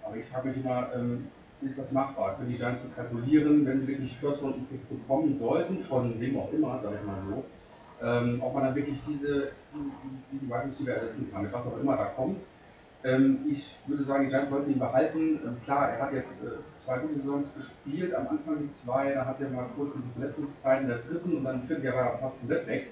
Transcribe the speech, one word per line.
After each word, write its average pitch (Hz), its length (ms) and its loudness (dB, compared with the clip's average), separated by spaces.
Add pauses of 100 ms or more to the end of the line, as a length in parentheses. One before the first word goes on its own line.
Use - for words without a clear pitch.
Aber 107 120 -8
ich 113 100 -8
frag 131 180 -6
mich 127 140 -2
immer, 127 360 0
ähm, 120 320 -2 (360)
ist 269 160 -4
das - 140 -6
machbar? 135 440 0
Können 123 140 -4
die 123 60 -2
Giants 123 260 -2
das - 120 -12
kalkulieren, 139 720 6
wenn 131 140 4
sie 131 80 -2
wirklich 131 300 -4
First 143 240 0
Round 131 280 -4
Pick - 180 -10
bekommen 139 480 2
sollten, 170 460 2
von 120 380 0
wem 127 180 0
auch - 140 -4
immer, 127 300 2
sag 104 120 -4
ich 104 120 -6
mal 95 100 -4 (120)
so, 104 160 -4 (600)
ähm, 120 380 2
ob 131 100 -2
man 135 100 2
dann 131 100 2
wirklich 143 240 -2 (100)
diese, 143 400 0 (260)
diese, 143 160 -6 (140)
diese, 131 120 -10 (160)
diesen 131 160 -6
Wide 117 180 -2
Receiver 131 260 -4
ersetzen 110 400 -4
kann, 101 100 -4
mit 98 100 -4
was - 140 -4
auch - 140 -6
immer 135 160 4
da - 80 2
kommt? 156 360 -2 (640)
Ähm, 135 340 8 (120)
ich - 260 -4 (100)
würde 143 160 0
sagen, 139 220 4
die 131 40 0
Giants 139 220 2
sollten 143 200 0
ihn 127 80 4
behalten. 151 680 4
Ähm, 123 200 -4
klar, 120 260 4
er 113 120 -2
hat 147 100 -2
jetzt, - 320 -4
äh, 120 40 -6 (240)
zwei 127 260 -4
gute 151 180 -2
Saisons 139 380 -2
gespielt, 151 600 -4
am 135 140 0
Anfang 151 340 -2
die 143 80 -4
zwei, 139 420 0
da 135 120 0
hat 131 160 -4
er 135 100 -2
mal 123 160 -4 (100)
kurz 143 180 -4
diese 123 140 -6
Verletzungszeit 135 720 0
in 127 60 0
der 117 100 -2
dritten 170 380 -2
und 131 80 -2
dann 127 220 -2
vierten 131 180 -2
Jahr 127 120 0
war 123 160 2
er - 60 -4
fast - 200 -4
komplett - 280 -2
weg. 113 260 -2